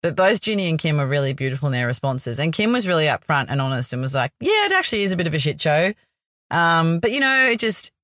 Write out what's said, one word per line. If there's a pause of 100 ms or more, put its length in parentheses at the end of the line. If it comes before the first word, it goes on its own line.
But
both
Ginny
and
Kim
were
really
beautiful
in
their
responses.
And
Kim
was
really
upfront
and
honest
and
was
like,
"Yeah,
it
actually
is
a
bit
of
a
shit
show. (580)
Um,
but,
you
know,
it
just (120)